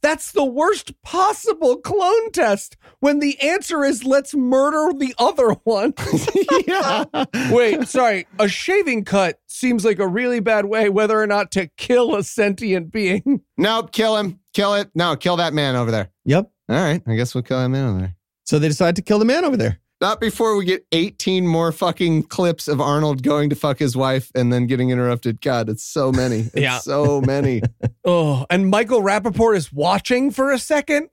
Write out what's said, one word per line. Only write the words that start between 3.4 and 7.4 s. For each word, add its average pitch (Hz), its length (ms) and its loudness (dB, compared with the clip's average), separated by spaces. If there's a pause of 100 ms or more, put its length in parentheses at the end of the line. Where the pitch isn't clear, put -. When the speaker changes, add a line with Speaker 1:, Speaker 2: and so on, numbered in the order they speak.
Speaker 1:
answer 311 420 0
is, 254 220 0
"Let's 269 280 0
murder 277 640 2
the 269 220 -4
other 254 460 2
one." 226 340 0
<laughs> - 400 -2
Speaker 2:
<laughs> - 300 2
Yeah. 339 360 0 (460)